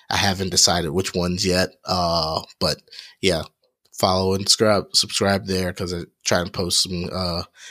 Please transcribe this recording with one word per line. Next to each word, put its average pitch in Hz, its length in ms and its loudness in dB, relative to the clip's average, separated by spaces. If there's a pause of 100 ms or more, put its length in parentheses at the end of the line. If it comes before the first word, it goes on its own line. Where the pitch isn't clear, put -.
I 110 80 -2
haven't 95 340 0
decided 85 400 2
which 85 240 -2
ones 90 300 0
yet. 92 260 2 (140)
Uh, 165 580 -2 (160)
but 170 200 0 (420)
yeah, 87 220 2 (560)
follow 95 360 2
and 98 140 -2
subscribe, 107 360 4 (100)
subscribe 98 520 0
there, 92 260 -2
'cause 87 200 -6
I 87 100 -4 (220)
try 92 160 2
and 87 120 -4
post 90 300 0
some, 90 300 -4
uh, 87 300 -4 (280)